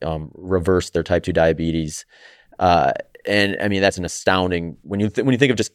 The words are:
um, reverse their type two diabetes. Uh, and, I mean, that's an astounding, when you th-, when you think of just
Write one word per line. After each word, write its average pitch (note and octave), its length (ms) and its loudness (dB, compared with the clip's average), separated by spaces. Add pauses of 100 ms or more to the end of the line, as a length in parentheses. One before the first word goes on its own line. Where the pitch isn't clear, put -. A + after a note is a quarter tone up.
um, D#2 340 -6
reverse F2+ 540 0
their E2 140 -2
type E2+ 200 0
two F#2 120 -4
diabetes. E2 720 0 (520)
Uh, E2+ 340 4 (340)
and, G2+ 340 0
I G#2 80 -2
mean, G2 140 0
that's G2 160 2
an F2 80 -6
astounding, F2+ 760 -2
when G2 180 -4
you G#2+ 100 2
th-, A#2+ 160 -2
when C3 80 4
you A#2+ 40 0
think C3 120 4
of A2+ 80 0
just A2 160 -4